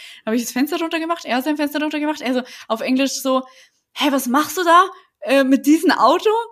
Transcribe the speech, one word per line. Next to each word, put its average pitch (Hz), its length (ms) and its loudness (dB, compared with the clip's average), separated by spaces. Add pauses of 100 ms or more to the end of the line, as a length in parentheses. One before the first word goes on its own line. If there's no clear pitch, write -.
(240)
Dann 220 80 -4
hab - 20 0
ich 247 80 0
das 226 120 -8
Fenster 302 260 -2
runtergemacht, 330 460 -4
er 233 120 -2
hat 262 60 -2
sein 302 140 -2
Fenster 294 240 -4
runtergemacht, 302 400 -4
er 254 120 -4
so 247 80 0 (280)
auf 226 120 -2
Englisch 262 300 0 (100)
so, 262 220 0 (500)
"Hä, 285 180 0
was 262 160 0
machst 294 300 -2
du 370 60 -2
da, 339 220 6 (360)
äh, 269 220 2
mit 269 220 2
diesem 320 260 4
Auto?" 330 380 2 (220)